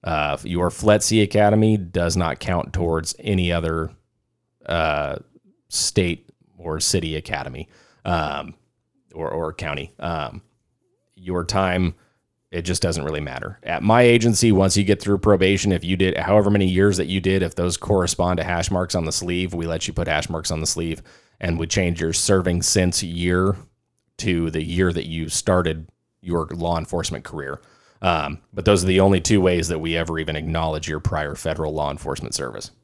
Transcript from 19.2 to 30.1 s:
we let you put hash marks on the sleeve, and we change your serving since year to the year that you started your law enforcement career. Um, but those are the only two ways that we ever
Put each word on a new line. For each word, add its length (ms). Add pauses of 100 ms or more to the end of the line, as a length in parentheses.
we 140
let 200
you 60
put 140
hash 220
marks 220
on 80
the 80
sleeve, 340 (380)
and 180
we 80
change 360
your 120
serving 480
since 400
year 540 (640)
to 340
the 120
year 280
that 160
you 220
started 580 (340)
your 260
law 300
enforcement 460
career. 380 (400)
Um, 380 (120)
but 140
those 180
are 40
the 120
only 220
two 180
ways 300
that 100
we 160
ever 240